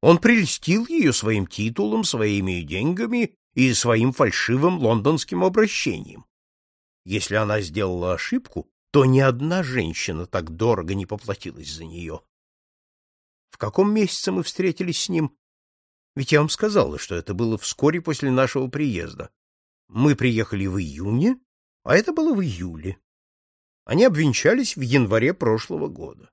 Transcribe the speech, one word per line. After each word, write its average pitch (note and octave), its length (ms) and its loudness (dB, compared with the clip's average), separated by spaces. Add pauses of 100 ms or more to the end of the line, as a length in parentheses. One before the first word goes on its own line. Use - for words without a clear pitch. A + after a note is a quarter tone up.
Он E3+ 160 8
прельстил G#3 680 2
её B3 260 2
своим G#2 340 -2
титулом, G#2+ 560 -2
своими G2+ 580 0
деньгами F3+ 720 -2 (180)
и B2+ 200 2
своим A#2+ 400 2
фальшивым C#3+ 680 0
лондонским C#3 640 0
обращением. F#3+ 840 -2 (800)
Если G2 300 -4
она G#2+ 260 0
сделала F2+ 520 -2
ошибку, - 560 -6 (220)
то C#3 140 6
ни C3 140 4
одна C#3 440 0
женщина F2+ 640 -4
так D#2+ 300 -8
дорого F#2+ 380 0
не G2 120 -4
поплатилась F2+ 680 -12
за D#2+ 140 -14
неё. E2 360 -12 (1300)
В - 80 -20
каком F#3 360 2
месяце G3+ 380 0
мы F3+ 120 -2
встретились F3+ 600 -4
с - 60 -8
ним? D#3+ 260 -2 (800)
Ведь C3+ 160 -4
я D3+ 80 6
вам D3+ 100 2
сказала, D3+ 480 0
что - 180 -8
это F2 180 -6
было A2 240 -2
вскоре D#3 440 0
после C#3+ 300 -2
нашего C3 360 0
приезда. G#2 640 -6 (580)
Мы C3+ 280 4
приехали A2 500 0
в F#2+ 140 -2
июне, G#2 600 0 (440)
а C#3+ 120 2
это A3+ 180 2
было D#4 200 0
в G3 80 0
июле. F2+ 580 -6 (880)
Они F3 160 6
обвенчались E3+ 720 2
в C#3 40 -6
январе A#2+ 520 4
прошлого G#2+ 540 -2
года. - 460 -14